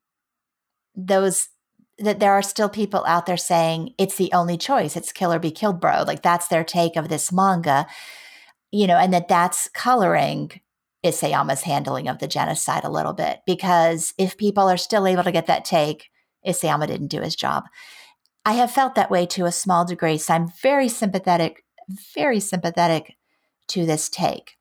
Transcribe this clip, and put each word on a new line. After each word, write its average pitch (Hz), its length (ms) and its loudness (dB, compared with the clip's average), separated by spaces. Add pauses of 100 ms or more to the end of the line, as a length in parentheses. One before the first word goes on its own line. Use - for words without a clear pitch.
(960)
those, 190 540 0 (500)
that 208 200 0
there 202 140 4
are 196 80 4
still 208 280 -2
people 202 360 -2
out 170 200 2
there 180 120 -2
saying, 165 600 0
"It's 190 180 0
the 185 180 0
only 175 240 0
choice. 220 380 -2
It's - 160 -8
kill 175 220 0
or 165 60 0
be 165 120 -2
killed, 196 300 -2
bro." 156 240 2
Like, 147 160 -4
that's 170 260 2
their 170 160 2
take 170 320 0
of 156 140 -2
this 151 220 -4
manga, 170 560 2 (840)
you 208 160 2
know, 175 100 6
and 180 160 4
that 175 140 0
that's 180 420 2
coloring 160 920 0 (440)
Isayama's 151 560 0
handling 139 460 -4
of 135 120 -6
the 139 80 -6
genocide 156 560 -4
a 147 60 -6
little 156 240 -4
bit, - 320 -4
because 170 720 0
if 190 200 -2
people 202 320 4
are 180 80 2
still 196 300 0
able 185 160 2
to 180 80 0
get 165 160 0
that - 180 0
take, 151 440 0 (360)
Isayama 151 420 -2
didn't 151 200 -6
do - 140 -4
his 160 140 -6
job. - 300 -4 (800)
I 214 80 2
have 240 180 2
felt 254 240 0
that 208 160 2
way 180 160 2
to 180 180 -4
a 175 60 0
small 175 340 0
degree, 165 320 -2
so 160 160 -2
I'm 165 160 0 (120)
very 269 280 2
sympathetic, 185 760 0 (520)
very 269 240 0
sympathetic 170 760 -2 (540)
to 175 160 -2
this 156 240 -2
take. - 520 -4